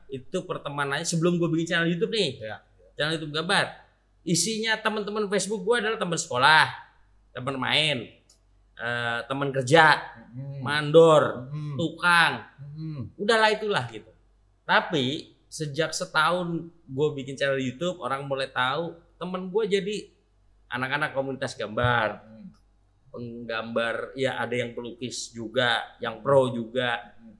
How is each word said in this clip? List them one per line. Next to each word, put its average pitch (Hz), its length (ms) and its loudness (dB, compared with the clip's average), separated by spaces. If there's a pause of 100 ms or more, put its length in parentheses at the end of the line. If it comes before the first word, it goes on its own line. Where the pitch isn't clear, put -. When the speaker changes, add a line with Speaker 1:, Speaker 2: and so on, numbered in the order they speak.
Speaker 1:
itu 139 340 -6
pertemanannya 143 640 -4
sebelum 170 320 2
gua 170 100 2
bikin 160 220 0
channel 165 160 2
YouTube 175 240 0
nih. 190 260 0
Speaker 2:
Ya. 107 220 -12 (340)
Speaker 1:
Channel 151 220 -2
YouTube 156 180 -8
gambar. 165 460 0 (440)
Isinya 220 540 0
teman-teman 214 540 -2
Facebook 196 320 -2
gua 226 160 2
adalah 220 180 0
teman 175 220 -2
sekolah, 139 480 6 (640)
teman 127 260 -6
main, 127 540 0 (640)
eh, 117 480 -4
teman 139 280 -4
kerja, 135 520 6 (260)
Speaker 2:
Hmm. 139 320 -12
Speaker 1:
mandor, 147 840 6
Speaker 2:
Hmm. 147 320 -8
Speaker 1:
tukang. 170 560 4 (240)
Speaker 2:
Hmm. 147 560 -10
Speaker 1:
Udahlah 214 400 2
itulah 202 320 -2
gitu. 113 240 -16 (500)
Tapi 170 460 2 (400)
sejak 151 460 -4
setahun 170 680 0 (260)
gua 143 300 -2
bikin 135 240 -10
channel 139 180 2
YouTube, 131 460 -4
orang 135 240 -4
mulai 135 240 -4
tahu, 147 480 -2 (160)
temen 185 320 -8
gua 190 160 -2
jadi 196 480 -2 (580)
anak-anak 131 460 -2
komunitas 135 400 -4
gambar. 110 680 0
Speaker 2:
Hmm. 101 300 -20 (640)
Speaker 1:
Penggambar, 117 1040 -6
ya 131 240 -2
ada 117 160 -2
yang 120 160 -4
pelukis 120 580 -10
juga, 117 540 0 (140)
yang 113 200 -6
pro 131 300 6
juga, 117 640 -4
Speaker 2:
Hmm. 113 280 -20